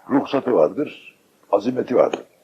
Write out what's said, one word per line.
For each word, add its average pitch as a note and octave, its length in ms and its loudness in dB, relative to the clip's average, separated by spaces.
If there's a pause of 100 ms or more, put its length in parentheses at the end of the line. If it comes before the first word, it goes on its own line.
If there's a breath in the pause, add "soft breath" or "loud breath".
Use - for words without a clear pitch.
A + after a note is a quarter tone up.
ruhsatı C3 440 -2
vardır, F2+ 680 -2 (320)
azimeti B2 440 0
vardır. - 280 2 (200)